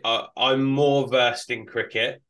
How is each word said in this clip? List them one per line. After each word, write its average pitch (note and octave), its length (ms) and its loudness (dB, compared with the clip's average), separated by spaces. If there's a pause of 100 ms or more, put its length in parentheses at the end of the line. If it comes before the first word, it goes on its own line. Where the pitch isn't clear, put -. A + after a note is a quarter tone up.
I, A2+ 220 -2 (100)
I'm C3+ 280 2
more C#3 440 2
versed B2 440 0
in A2 160 -8
cricket, A2+ 640 -4